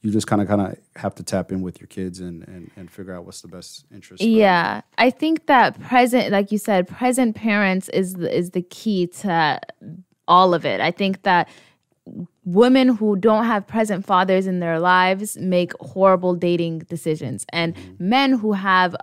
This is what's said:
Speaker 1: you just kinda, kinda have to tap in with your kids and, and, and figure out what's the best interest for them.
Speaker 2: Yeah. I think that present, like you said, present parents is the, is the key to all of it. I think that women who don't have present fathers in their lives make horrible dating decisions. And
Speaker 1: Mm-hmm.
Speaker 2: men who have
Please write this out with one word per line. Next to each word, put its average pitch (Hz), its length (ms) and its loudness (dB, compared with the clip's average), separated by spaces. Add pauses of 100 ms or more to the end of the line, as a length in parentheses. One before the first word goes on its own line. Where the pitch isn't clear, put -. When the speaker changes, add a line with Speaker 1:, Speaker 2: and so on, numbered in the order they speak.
Speaker 1:
you 107 100 -4
just 107 160 -2
kinda, 104 180 0
kinda 98 300 -2 (220)
have - 180 -8
to 87 80 -18
tap 92 280 -6
in 95 100 -6
with 90 180 -10
your - 80 -20
kids 92 320 -12
and, 87 280 -14
and, 90 280 -20
and 90 160 -20
figure 92 240 -16
out 87 100 -16
what's - 160 -20
the 90 60 -20
best - 460 -20
interest - 280 -16
for 226 60 0
them. 220 80 2
Speaker 2:
Yeah. 180 460 2 (160)
I 247 140 4
think 311 340 -4
that 233 340 4
present, 247 520 2
like 202 200 0
you 214 60 -2
said, 190 300 0
present 247 480 -2
parents 202 540 0
is 190 260 -2
the, 170 200 -4
is 175 160 -2
the 180 120 -4
key 180 440 -4
to 165 520 -2 (680)
all 180 260 6
of 160 120 -2
it. 98 160 -2
I 160 100 0
think 190 320 -4
that 175 240 2 (960)
women 254 460 4
who 214 260 0
don't 214 300 2
have 214 220 -2
present 208 380 -4
fathers 190 420 2
in 180 120 -4
their 165 200 -2
lives 185 580 0
make 180 420 -2
horrible 185 560 2
dating 170 440 -2
decisions. 156 680 -8
And 170 260 -4
Speaker 1:
Mm-hmm. - 340 -8
Speaker 2:
men 262 240 2
who 214 200 0
have 185 500 2